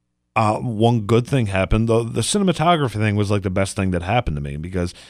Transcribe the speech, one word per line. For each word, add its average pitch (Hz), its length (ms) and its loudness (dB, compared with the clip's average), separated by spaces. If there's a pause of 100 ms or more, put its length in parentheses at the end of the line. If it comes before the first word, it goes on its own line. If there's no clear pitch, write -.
(360)
uh, 110 220 2
one 117 420 2
good 113 260 2
thing 127 200 0
happened, 98 420 0
though. 113 160 2
The 117 160 -4
cinematography 165 720 0
thing 104 240 0
was, 104 140 0
like, 104 120 0
the 98 80 -4
best 95 240 -2
thing 95 160 -2
that 85 120 -2
happened 95 340 -2
to 71 60 -6
me 71 140 -8
because, 87 380 -6 (160)